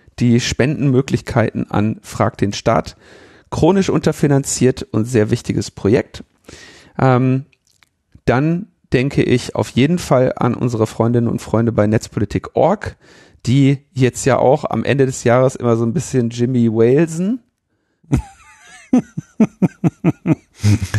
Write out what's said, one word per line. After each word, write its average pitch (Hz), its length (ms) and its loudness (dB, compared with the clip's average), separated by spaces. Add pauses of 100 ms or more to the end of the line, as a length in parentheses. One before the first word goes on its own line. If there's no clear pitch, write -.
(180)
die 120 220 2
Spendenmöglichkeiten 127 1300 -2
an 107 320 -2
Frag - 340 -4
den 101 160 -2
Staat. - 440 -2 (520)
Chronisch 185 420 2
unterfinanziert 139 920 0
und 110 220 -4
sehr 117 260 0
wichtiges 113 400 -4
Projekt. - 540 -2 (720)
Ähm, 131 460 2 (800)
dann 156 480 -2 (200)
denke 139 300 0
ich - 320 0
auf 107 140 -4
jeden 147 300 0
Fall 127 360 2
an 123 200 -2
unsere 113 340 -2
Freundinnen 117 400 0
und - 120 -4
Freunde 113 300 -2
bei 110 160 2
Netzpolitik - 680 -4
org, 170 400 0 (500)
die 135 460 2
jetzt 123 320 -2
ja 123 120 2
auch 139 320 2
am - 140 -4
Ende 135 240 2
des 131 160 -8
Jahres 127 320 2
immer 117 220 0
so 113 80 -2
ein 117 100 -2
bisschen 120 360 -2
Jimmy 120 420 0
Walesen 160 680 0 (720)
<laughs> - 80 0 (2750)